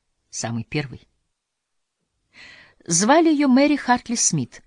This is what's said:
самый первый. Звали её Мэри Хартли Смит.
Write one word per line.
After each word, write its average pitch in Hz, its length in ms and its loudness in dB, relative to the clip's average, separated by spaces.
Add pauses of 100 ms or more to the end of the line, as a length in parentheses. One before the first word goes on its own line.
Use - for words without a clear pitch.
(300)
самый 113 340 -8
первый. 135 420 -10 (1800)
Звали 233 400 2
её 294 220 2
Мэри 277 260 4
Хартли 247 400 -4
Смит. - 520 -4